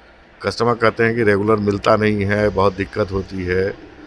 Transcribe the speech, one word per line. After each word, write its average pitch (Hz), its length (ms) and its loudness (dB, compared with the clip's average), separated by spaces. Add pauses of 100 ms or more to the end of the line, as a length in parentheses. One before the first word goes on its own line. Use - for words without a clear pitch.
(420)
कस्टमर 117 320 0
कहते 113 300 0
हैं 113 100 0
कि 120 80 -2
रेगुलर 104 340 2
मिलता 104 400 2
नहीं 104 280 0
है, 104 240 0
बहुत 95 280 0
दिक्कत 98 360 -4
होती 95 320 -6
है, 92 260 0 (360)